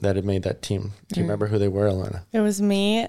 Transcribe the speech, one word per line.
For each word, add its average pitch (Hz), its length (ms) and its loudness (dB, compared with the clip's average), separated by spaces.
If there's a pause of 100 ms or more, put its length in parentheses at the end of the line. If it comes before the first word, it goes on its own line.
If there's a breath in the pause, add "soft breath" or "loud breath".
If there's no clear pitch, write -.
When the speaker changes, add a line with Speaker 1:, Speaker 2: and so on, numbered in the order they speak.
Speaker 1:
that 98 160 2
had 95 80 -2
made 98 180 0
that - 180 -4
team. 98 300 -4 (220)
Do - 80 0
you - 20 2
Speaker 2:
Mm. 165 60 -2
Speaker 1:
remember 104 180 -2
who 107 120 0
they 101 100 2
were, 101 180 2
Alana? 95 360 -2 (100)
Speaker 3:
It 220 80 2
was 208 200 0
me, 202 480 2